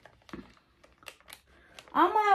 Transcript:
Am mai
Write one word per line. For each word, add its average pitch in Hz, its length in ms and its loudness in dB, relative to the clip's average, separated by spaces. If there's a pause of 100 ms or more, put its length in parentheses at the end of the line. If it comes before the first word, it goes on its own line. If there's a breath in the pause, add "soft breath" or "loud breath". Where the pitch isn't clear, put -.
(1900 soft breath)
Am 349 220 2
mai 427 200 0